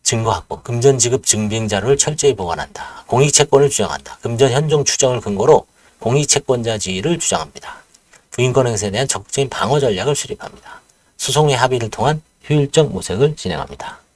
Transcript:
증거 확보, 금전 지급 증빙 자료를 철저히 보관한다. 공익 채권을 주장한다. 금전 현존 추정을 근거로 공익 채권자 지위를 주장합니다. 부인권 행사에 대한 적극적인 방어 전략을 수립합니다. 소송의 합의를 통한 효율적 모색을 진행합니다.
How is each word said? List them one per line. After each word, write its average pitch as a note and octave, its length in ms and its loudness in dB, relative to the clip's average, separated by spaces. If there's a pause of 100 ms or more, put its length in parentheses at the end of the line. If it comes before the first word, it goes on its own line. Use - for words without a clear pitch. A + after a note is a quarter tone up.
증거 A2+ 300 0
확보, - 300 -6
금전 A#2+ 380 2
지급 A#2+ 260 0
증빙 G#2+ 420 0
자료를 G#2 300 0
철저히 D3 380 0
보관한다. - 720 -10
공익 C#3+ 260 2
채권을 C#3 380 4
주장한다. - 500 -4
금전 A#2+ 300 2
현존 D3 340 2
추정을 B2+ 340 0
근거로 D3+ 460 2 (340)
공익 C#3+ 280 0
채권자 A#2+ 500 0
지위를 G2 400 -2
주장합니다. - 680 -6 (460)
부인권 B2 380 2
행사에 G#2 240 -2
대한 B2 160 -2
적극적인 - 420 -4
방어 B2 300 -2
전략을 B2 360 0
수립합니다. - 680 -12 (360)
소송의 C#3+ 380 2
합의를 B2 340 0
통한 D3 320 0 (260)
효율적 D3 440 2
모색을 G2 440 -2
진행합니다. - 640 -8 (160)